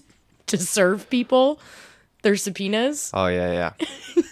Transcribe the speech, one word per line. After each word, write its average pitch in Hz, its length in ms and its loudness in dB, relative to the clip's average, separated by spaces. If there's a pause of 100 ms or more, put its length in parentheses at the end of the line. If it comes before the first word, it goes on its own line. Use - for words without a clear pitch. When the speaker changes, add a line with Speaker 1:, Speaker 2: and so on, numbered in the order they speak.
(460)
Speaker 1:
to 208 120 -4
serve 185 520 0
people 262 500 2 (600)
their 208 140 4
subpoenas. 214 760 -4
Speaker 2:
Oh, 95 140 2
yeah, 90 240 0
yeah. 90 800 -4